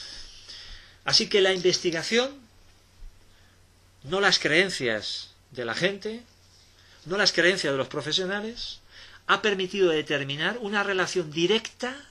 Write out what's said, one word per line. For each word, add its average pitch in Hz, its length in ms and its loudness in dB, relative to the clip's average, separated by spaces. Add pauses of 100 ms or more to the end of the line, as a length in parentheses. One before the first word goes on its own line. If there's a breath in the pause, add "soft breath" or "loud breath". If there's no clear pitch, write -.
(1040 loud breath)
Así 214 240 4
que 202 120 6
la 190 120 4
investigación, 185 840 0 (1700 soft breath)
no 156 160 -2
las 196 200 4
creencias 147 920 0 (200)
de 123 140 -8
la 117 80 -4
gente, 202 500 -4 (840 soft breath)
no 170 120 -4
las 196 140 2
creencias 175 420 2
de 139 40 0
los 131 100 -2
profesionales, 190 920 -6 (500 loud breath)
ha 196 140 2
permitido 190 480 2
determinar 151 680 -2
una 208 220 -2
relación 185 480 -2
directa, 208 680 0 (160)